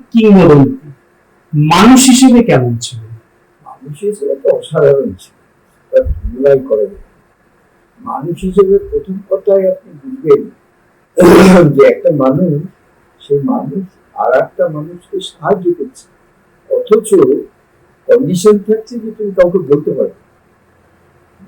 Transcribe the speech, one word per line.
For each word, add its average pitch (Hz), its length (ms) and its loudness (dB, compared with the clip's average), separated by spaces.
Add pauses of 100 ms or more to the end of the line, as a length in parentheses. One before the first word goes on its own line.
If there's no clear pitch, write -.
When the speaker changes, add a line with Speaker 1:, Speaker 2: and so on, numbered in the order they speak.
(120)
Speaker 1:
কিংবদন্তি, 170 760 4 (640)
মানুষ 220 560 4
হিসেবে 240 340 4
কেমন 123 340 0
ছিলেন? - 320 -14 (560)
Speaker 2:
মানুষ - 360 -18
হিসেবে 208 340 -6
তো - 140 -2
অসাধারণ 139 720 0
ছিল, - 140 -20 (580)
তার 131 120 0
তুলনাই 131 560 -2
করে 107 240 -4
না। - 260 -12 (880)
মানুষ - 420 -10
হিসেবে 190 380 0
প্রথম 196 400 -8 (100)
কথাই 190 420 0
আপনি - 220 -12
বুঝবেন 262 560 -2 (1200)
যে 131 160 2
একটা - 260 0
মানুষ, 151 520 -2 (640)
সেই 143 120 -2
মানুষ 139 440 -6 (300)
আর 120 280 -2
একটা - 260 -4
মানুষকে 170 520 -12
সাহায্য 185 580 -4
করছে, - 300 -14 (680)
অথচ 220 380 -2 (920)
কন্ডিশন 202 520 2
থাকছে 214 400 -6
যে 214 120 -12
তুমি 208 200 -8
কাউকে 180 260 0
বলতে 147 340 -2
পারবে - 180 -4
না। - 200 -20 (1200)